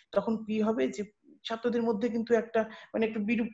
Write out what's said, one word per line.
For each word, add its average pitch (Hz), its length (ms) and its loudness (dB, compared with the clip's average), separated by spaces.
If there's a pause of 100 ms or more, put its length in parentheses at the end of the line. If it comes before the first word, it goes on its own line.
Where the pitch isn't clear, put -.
(120)
তখন 202 220 2 (120)
কি 214 160 0
হবে? 233 260 2
যে 208 160 -4 (420)
ছাত্রদের 233 380 0
মধ্যে 226 260 2
কিন্তু 226 240 0
একটা 220 360 2 (240)
মানে 220 120 2
একটু 220 140 -2
বিরূপ 220 340 0